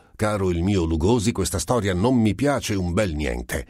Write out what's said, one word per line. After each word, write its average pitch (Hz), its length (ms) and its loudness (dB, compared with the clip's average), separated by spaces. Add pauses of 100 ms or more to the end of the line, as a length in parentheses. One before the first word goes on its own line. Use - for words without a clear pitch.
(140)
Caro 104 360 -2
il 85 120 0
mio 95 220 2
Lugosi, 90 480 2
questa 95 260 -4
storia 101 340 0
non 104 240 2
mi 110 200 4
piace 127 380 -2
un 90 180 -2
bel 95 220 0
niente. 65 560 -4